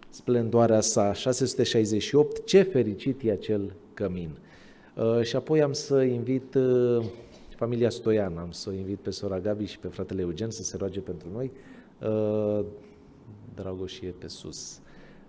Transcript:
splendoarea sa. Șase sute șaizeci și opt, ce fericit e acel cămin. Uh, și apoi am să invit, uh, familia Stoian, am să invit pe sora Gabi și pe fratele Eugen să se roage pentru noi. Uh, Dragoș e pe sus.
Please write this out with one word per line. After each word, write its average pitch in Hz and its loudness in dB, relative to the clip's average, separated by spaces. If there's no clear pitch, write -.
splendoarea 117 4
sa. 101 2
Șase 131 0
sute 123 2
șaizeci 107 2
și - 0
opt, 147 4
ce 190 8
fericit 123 0
e 110 2
acel 98 -2
cămin. 90 -4
Uh, 113 2
și 113 -2
apoi 156 2
am 139 2
să 135 2
invit, 127 0
uh, 123 4
familia 117 0
Stoian, 101 0
am 85 -8
să - -10
invit 95 -6
pe - -10
sora 95 -4
Gabi 104 -2
și - -10
pe 92 -10
fratele 92 -6
Eugen 90 -4
să 92 -10
se - -8
roage 95 -4
pentru 82 -10
noi. 127 -6
Uh, 107 0
Dragoș 92 -10
e 90 -10
pe 87 -14
sus. - -14